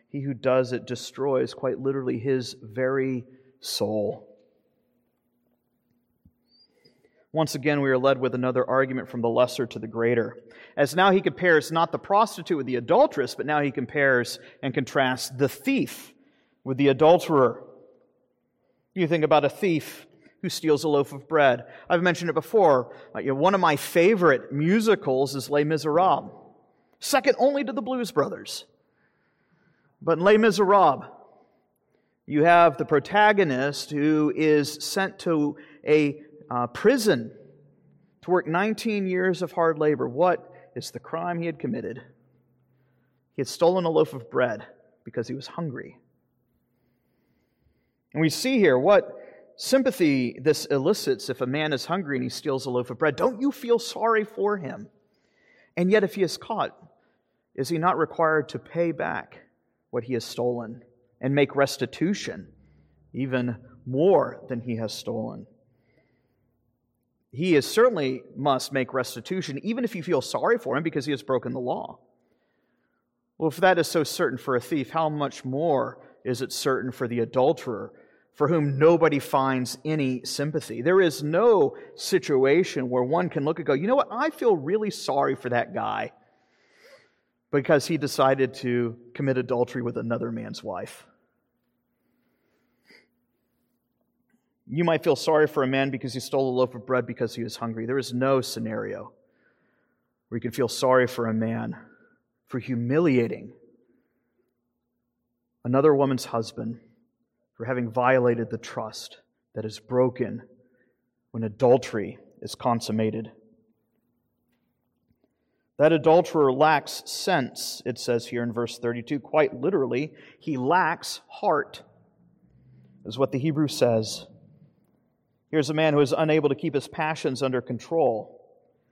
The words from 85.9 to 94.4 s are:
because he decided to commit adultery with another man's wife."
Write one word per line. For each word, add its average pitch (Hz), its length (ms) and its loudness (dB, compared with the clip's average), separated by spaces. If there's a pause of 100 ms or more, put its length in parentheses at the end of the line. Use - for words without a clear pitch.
because 143 360 2
he 170 100 -2
decided 135 580 0
to 120 420 -2 (180)
commit 135 240 -2
adultery 123 420 -2
with 120 160 -6
another 113 340 -6
man's 113 320 -12
wife." 98 440 -12 (3500)